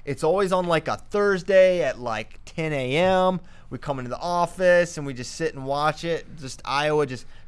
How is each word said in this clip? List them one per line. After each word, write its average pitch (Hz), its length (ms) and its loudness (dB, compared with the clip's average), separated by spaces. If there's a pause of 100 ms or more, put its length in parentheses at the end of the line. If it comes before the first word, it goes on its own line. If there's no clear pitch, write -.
It's 143 200 -6
always 180 280 2
on, 180 160 2
like, 160 200 2
a 110 80 0
Thursday 185 880 4
at, 127 160 0
like, 113 460 -6
ten 160 280 -4
A 131 240 0
M. 185 440 4 (300)
We 127 80 -8
come 139 200 -6
into 123 120 -8
the 120 80 -6
office 175 760 2
and 147 100 -6
we 139 80 -6
just 123 200 -10
sit 160 200 -4
and 135 120 -10
watch 147 380 0
it. 165 340 -6
Just 135 260 -12
Iowa 147 420 2
just 127 200 -8 (220)